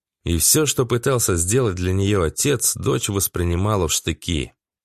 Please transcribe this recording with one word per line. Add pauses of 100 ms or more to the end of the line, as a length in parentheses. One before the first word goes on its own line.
(260)
И
всё,
что
пытался
сделать
для
неё
отец,
дочь
воспринимала
в
штыки. (300)